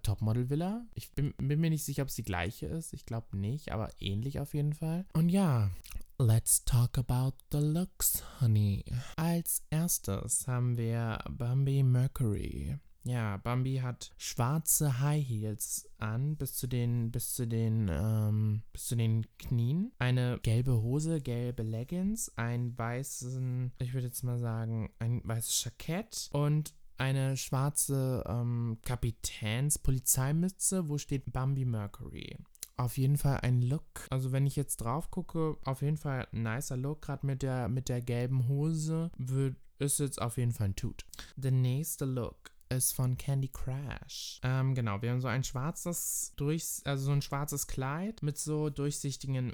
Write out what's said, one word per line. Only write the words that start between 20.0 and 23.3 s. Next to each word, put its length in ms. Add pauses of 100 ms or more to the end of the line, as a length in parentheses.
Eine 420
gelbe 400
Hose, 380
gelbe 420
Leggings, 760
einen 400
weißen, 1040